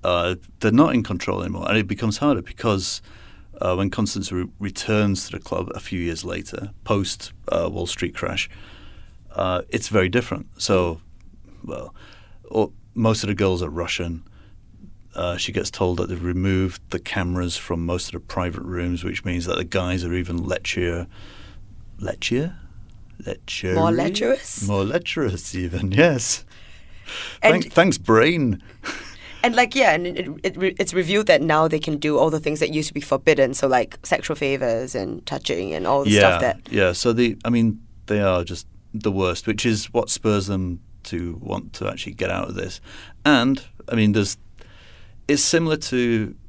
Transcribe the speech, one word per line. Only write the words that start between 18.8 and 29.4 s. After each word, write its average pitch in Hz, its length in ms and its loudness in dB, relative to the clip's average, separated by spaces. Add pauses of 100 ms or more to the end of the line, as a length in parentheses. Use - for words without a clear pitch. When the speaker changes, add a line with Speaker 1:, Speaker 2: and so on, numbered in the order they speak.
Speaker 1:
which 92 220 -6
means 87 200 -2
that 85 100 0
the 82 80 -2
guys 90 400 -2
are 87 100 -2
even 87 240 -2
lechier. 87 680 -2 (960)
Lechier? - 540 -4 (680)
Lechery? - 500 -4
Speaker 2:
More 165 180 4
lecherous? 202 760 0
Speaker 1:
More 98 160 2
lecherous, 120 680 -4
even, 90 380 -4
<laughs> 135 120 6
yes. 139 400 2 (960)
Speaker 2:
And 202 200 6
Speaker 1:
Thank-, - 100 -8
thanks, 175 260 6
brain. 123 640 4 (200)
<laughs> - 100 -8 (500)